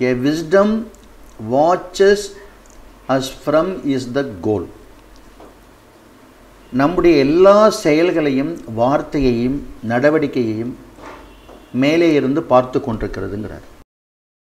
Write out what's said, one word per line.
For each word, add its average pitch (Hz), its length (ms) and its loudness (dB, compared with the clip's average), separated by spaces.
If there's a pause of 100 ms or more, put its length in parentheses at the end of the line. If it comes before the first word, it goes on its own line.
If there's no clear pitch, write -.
a 127 120 0
wisdom 170 720 0 (680)
watches 175 680 2 (920)
us 131 140 0 (220)
from 165 400 0
is 127 300 -4
the 139 100 -2 (180)
goal." 104 220 -2 (2000)
நம்முடைய 165 440 2
எல்லா 190 520 6
செயல்களையும், 160 920 0 (140)
வார்த்தையையும், 131 800 0 (280)
நடவடிக்கையையும் 127 840 -2 (1000)
மேலே 156 400 2
இருந்து 143 300 0
பார்த்து 127 360 2
கொண்டிருக்கிறதுங்கிறார். 101 840 -8 (880)